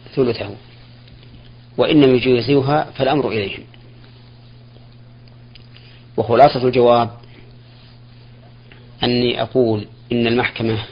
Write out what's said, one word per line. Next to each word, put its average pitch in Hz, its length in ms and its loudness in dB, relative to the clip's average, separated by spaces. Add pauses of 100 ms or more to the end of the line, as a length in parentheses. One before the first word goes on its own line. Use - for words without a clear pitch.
(140)
ثلثه، 110 420 -4 (1200)
وإن 147 240 2
لم 131 140 6
يجيزوها 127 720 0
فالأمر 131 440 -4
إليهم. 101 320 -6 (2500)
وخلاصة 120 500 2
الجواب 120 440 2 (1900)
أني 123 380 -2
أقول 113 440 -2 (260)
إن 120 140 0
المحكمة 113 520 -2 (140)